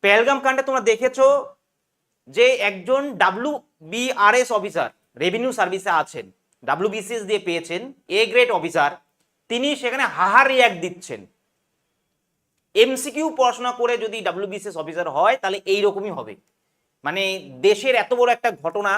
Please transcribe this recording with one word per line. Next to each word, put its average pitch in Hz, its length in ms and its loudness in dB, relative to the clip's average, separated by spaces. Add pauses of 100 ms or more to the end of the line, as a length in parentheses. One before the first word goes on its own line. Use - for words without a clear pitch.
পেহেলগাম 233 360 4
কাণ্ডে 262 220 0
তোমরা 262 280 -2
দেখেছো 247 360 2 (1000)
যে 196 180 2 (220)
একজন 208 340 -2 (200)
ডাব্লিউবিআরএস 233 1300 0
অফিসার 170 360 -2 (280)
রেভিনিউ 208 360 -2
সার্ভিসে 190 400 -2 (100)
আছেন, 120 240 -10 (360)
ডাব্লিউবিসিএস 202 640 -4
দিয়ে 202 200 -2
পেয়েছেন, 170 340 -4 (380)
এ - 80 4
গ্রেড 247 320 4
অফিসার, 160 320 0 (600)
তিনি 240 260 -2
সেখানে 262 280 -2 (120)
হাহা 196 280 6
রিয়াক্ট 247 360 4
দিচ্ছেন। 160 400 -10 (1500)
এমসিকিউ 262 520 2 (100)
পড়াশোনা 247 360 2
করে 240 220 0 (100)
যদি 220 220 -8
ডাব্লিউবিসিএস 185 500 -6
অফিসার 165 300 -6 (100)
হয়, 202 220 4
তাহলে 196 280 -4
এইরকমই 202 520 0
হবে। 107 160 -12 (680)
মানে 170 180 -4 (380)
দেশের 208 420 2
এত 220 120 -2
বড় 240 180 2
একটা 233 180 0 (100)
ঘটনা 196 380 -2